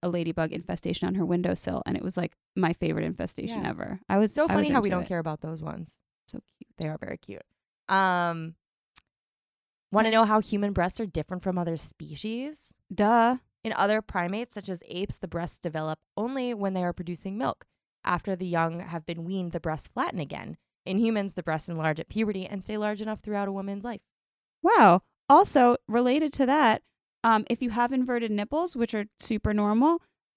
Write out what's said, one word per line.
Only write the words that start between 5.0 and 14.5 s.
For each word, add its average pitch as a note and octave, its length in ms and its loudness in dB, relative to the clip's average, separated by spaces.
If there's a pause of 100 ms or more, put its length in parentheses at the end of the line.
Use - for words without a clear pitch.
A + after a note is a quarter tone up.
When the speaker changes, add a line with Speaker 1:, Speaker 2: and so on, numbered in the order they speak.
Speaker 1:
it. - 60 -12
Speaker 2:
care F3 100 -2
about D#3+ 220 -6
those D#3+ 200 -8
ones. D#3 380 -12 (280)
Speaker 1:
So - 120 -12 (180)
cute. - 200 -20
Speaker 2:
They D#3+ 100 -6
are D#3 100 -6
very - 200 -10
cute. - 260 -16 (460)
Um, F3 680 0 (1400)
wanna A3 180 4
Speaker 1:
Okay. A3 60 2
Speaker 2:
know A3+ 100 6
how G#3+ 140 4
human G3+ 340 -2
breasts F#3 260 -2
are A3+ 60 -4
different F3+ 380 -6
from F#3 140 -2
other E3 200 -2
species? A3 960 -10 (200)
Speaker 1:
Duh. A#3 440 4 (260)
Speaker 2:
In A3+ 100 -4
other G#3+ 280 2
primates, G3 520 -6